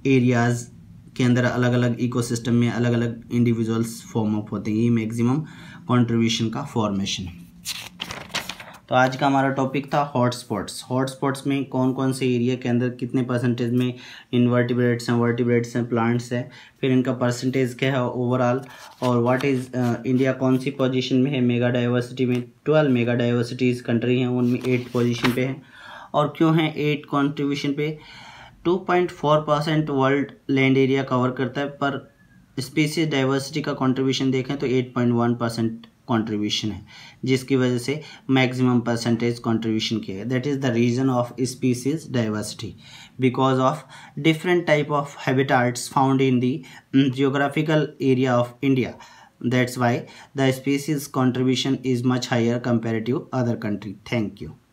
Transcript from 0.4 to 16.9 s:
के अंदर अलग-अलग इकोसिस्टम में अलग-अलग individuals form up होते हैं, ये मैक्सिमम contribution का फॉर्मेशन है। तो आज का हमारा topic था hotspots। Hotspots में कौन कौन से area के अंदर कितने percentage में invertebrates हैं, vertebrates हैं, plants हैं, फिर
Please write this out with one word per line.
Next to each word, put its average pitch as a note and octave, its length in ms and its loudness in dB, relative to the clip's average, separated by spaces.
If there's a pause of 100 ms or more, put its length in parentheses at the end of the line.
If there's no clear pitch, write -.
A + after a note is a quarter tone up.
के C3 60 2
अंदर B2 200 4
अलग-अलग B2 560 2
इकोसिस्टम A#2+ 540 -2
में A#2+ 160 4
अलग-अलग A#2 540 -2 (100)
individuals A2+ 720 0 (100)
form G#2+ 240 0
up G#2 140 -6
होते G#2+ 200 -4
हैं, G#2+ 60 0
ये A#2+ 120 2
मैक्सिमम A#2 540 0 (440)
contribution A2+ 640 2
का A#2+ 120 -6
फॉर्मेशन G2 640 -2
है। F2 180 -14 (1500)
तो B2+ 60 0
आज C3 200 4
का C#3+ 120 0
हमारा C3+ 220 2
topic C3+ 440 -2
था D3 80 2
hotspots। A#2+ 880 -2
Hotspots C3 580 -2
में C#3 180 -2
कौन C3 280 0
कौन C3 200 -2
से B2+ 220 0
area A#2+ 200 0
के B2 140 -4
अंदर A#2+ 200 2
कितने B2 320 -4
percentage B2 520 0
में B2 200 0 (400)
invertebrates A#2+ 760 2
हैं, A#2+ 80 2
vertebrates A#2+ 580 2
हैं, A#2+ 140 -2
plants A#2 440 0
हैं, B2 180 -4 (300)
फिर C3+ 100 2